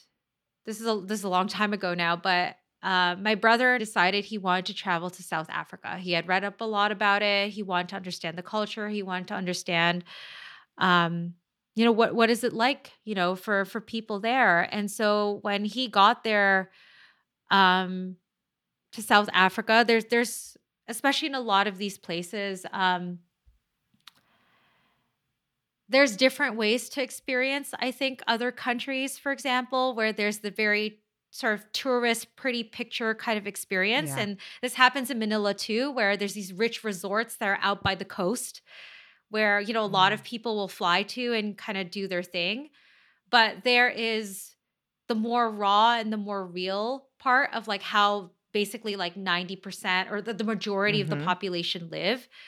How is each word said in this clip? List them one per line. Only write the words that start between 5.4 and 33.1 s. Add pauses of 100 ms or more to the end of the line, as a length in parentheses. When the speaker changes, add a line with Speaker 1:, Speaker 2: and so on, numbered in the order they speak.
Speaker 1:
Africa.
He
had
read
up
a
lot
about
it.
He
wanted
to
understand
the
culture.
He
wanted
to
understand, (720)
um, (400)
you
know,
what,
what
is
it
like, (140)
you
know,
for,
for
people
there?
And
so
when
he
got
there, (800)
um, (760)
to
South
Africa,
there's,
there's, (320)
especially
in
a
lot
of
these
places,
um, (2750)
there's
different
ways
to
experience,
I
think,
other
countries,
for
example,
where
there's
the
very (320)
sort
of
tourist,
pretty
picture